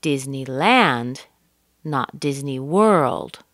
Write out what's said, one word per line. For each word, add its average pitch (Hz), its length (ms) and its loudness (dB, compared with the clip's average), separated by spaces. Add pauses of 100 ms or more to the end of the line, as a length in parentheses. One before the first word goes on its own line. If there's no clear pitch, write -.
Disneyland, 135 1200 0 (560)
not 143 380 -6
Disney 139 380 -4
World. 147 800 2 (140)